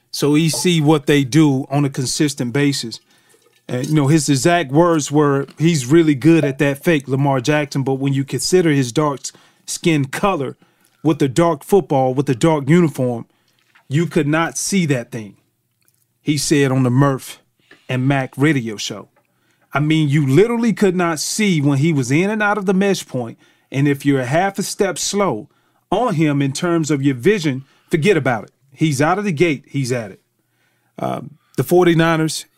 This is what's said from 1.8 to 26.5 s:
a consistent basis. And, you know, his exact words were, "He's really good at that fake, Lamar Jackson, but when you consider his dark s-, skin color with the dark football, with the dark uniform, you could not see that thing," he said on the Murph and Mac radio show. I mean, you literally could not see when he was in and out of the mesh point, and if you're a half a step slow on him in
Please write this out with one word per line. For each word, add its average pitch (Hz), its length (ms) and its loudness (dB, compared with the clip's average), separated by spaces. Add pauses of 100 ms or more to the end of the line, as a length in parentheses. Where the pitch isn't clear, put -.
a 135 40 -4
consistent 131 600 -4
basis. 139 480 -2 (680)
And, 123 200 -6
you 156 80 -2
know, 143 140 2
his 156 200 2
exact 147 420 0
words 160 400 2
were, 143 360 2 (120)
"He's 151 280 0
really 156 280 4
good 156 300 4
at 139 140 -2
that 143 260 0
fake, 156 240 0
Lamar 135 320 0
Jackson, 147 420 -2
but 135 120 -2
when 139 180 -2
you 135 120 -2
consider 165 460 0
his 131 220 0
dark 147 280 -2
s-, - 120 -12 (340)
skin 151 400 0
color 165 500 -4 (460)
with 156 160 0
the 139 100 0
dark 165 360 0
football, 139 500 0
with 135 120 -2
the 139 80 0
dark 147 340 0
uniform, 139 560 2 (640)
you 156 180 0
could 160 200 0
not 156 320 0
see 190 280 0
that 127 240 -2
thing," 107 260 -12 (840)
he 151 160 -2
said 139 340 2
on 131 120 2
the 123 80 2
Murph 135 500 0 (480)
and 127 180 -2
Mac 135 300 -2
radio 127 400 0
show. 101 320 -12 (640)
I 139 80 -2
mean, 156 300 0
you 147 160 2
literally 226 480 2
could 190 220 0
not 170 240 -2
see 185 420 -2
when 143 160 2
he 165 140 2
was 127 180 -2
in 175 180 2
and 214 140 -4
out 208 160 0
of 196 80 -8
the 202 80 2
mesh 196 320 0
point, 117 320 -10 (320)
and 139 180 0
if 143 180 -2
you're 139 140 2
a 123 60 -6
half 180 320 -2
a 202 40 -2
step 185 360 -4
slow 175 500 -4 (420)
on 220 240 0
him 147 280 0
in 135 100 -2